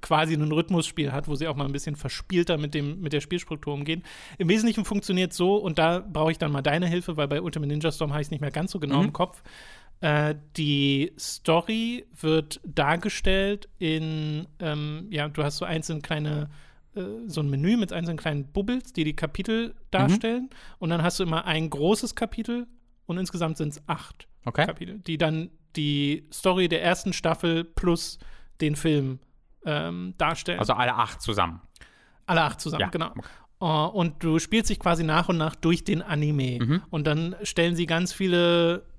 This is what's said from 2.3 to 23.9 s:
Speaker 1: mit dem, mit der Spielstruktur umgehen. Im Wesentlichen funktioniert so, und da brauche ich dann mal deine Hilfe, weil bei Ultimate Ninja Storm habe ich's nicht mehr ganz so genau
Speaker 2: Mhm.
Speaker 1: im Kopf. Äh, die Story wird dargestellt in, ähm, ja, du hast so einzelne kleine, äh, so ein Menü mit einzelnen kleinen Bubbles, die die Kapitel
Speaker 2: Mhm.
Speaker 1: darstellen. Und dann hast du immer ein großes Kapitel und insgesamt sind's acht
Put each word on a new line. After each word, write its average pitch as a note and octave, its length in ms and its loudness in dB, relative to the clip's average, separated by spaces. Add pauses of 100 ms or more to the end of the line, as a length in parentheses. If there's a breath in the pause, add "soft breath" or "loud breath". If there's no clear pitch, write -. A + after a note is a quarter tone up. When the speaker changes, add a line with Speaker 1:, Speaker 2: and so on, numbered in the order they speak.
Speaker 1:
mit D3 160 -4
dem, D3 280 -2
mit D3+ 120 -4
der C#3+ 80 2
Spielstruktur D3+ 520 -6
umgehen. D3+ 300 -4 (340 loud breath)
Im E3+ 120 2
Wesentlichen A3 340 4
funktioniert F#3 500 0
so, F#3 220 4
und G3 240 0
da E3 200 4
brauche D#3+ 320 0
ich D#3+ 60 -2
dann D3+ 140 0
mal C#3 100 0
deine D#3 260 2
Hilfe, F3 300 -2
weil D3 100 0
bei D3 140 -2
Ultimate D3+ 300 -4
Ninja D3+ 200 0
Storm D3+ 200 -2
habe D3+ 100 -2
ich's D3 100 -6
nicht C#3 100 -4
mehr C#3+ 100 -2
ganz E3+ 200 -2
so F#3+ 80 -6
genau C#3+ 200 2
Speaker 2:
Mhm. F#3+ 60 6
Speaker 1:
im D3 80 -2
Kopf. - 280 -2 (600 loud breath)
Äh, D3+ 340 2 (220)
die C#3+ 600 2
Story A3+ 880 0 (140)
wird D#3 460 0
dargestellt F#3+ 1120 2
in, D#3 680 -2 (120)
ähm, D3+ 520 -4
ja, D3+ 180 -2
du D3 140 -2
hast C#3+ 140 -2
so - 80 -4
einzelne D#3+ 360 -4
kleine, D3+ 480 -4 (460 loud breath)
äh, F#3 60 -6 (260)
so D#3+ 120 -4
ein D3 100 0
Menü D#3 280 2
mit G3 160 0
einzelnen E3+ 240 -4
kleinen C#3+ 340 -4
Bubbles, A#3+ 420 -2
die E3 120 0
die D#3 100 -2
Kapitel A3+ 540 -2
Speaker 2:
Mhm. - 40 -14 (180)
Speaker 1:
darstellen. A3+ 580 2 (300 loud breath)
Und E3 100 -2
dann E3 140 2
hast F3 160 2
du F#3+ 40 2
immer E3 220 0
ein D#3+ 240 0
großes E3 460 2
Kapitel A#3+ 500 -4 (400)
und F3 140 -4
insgesamt E3+ 380 -2
sind's D3+ 300 -6
acht - 400 -8 (160)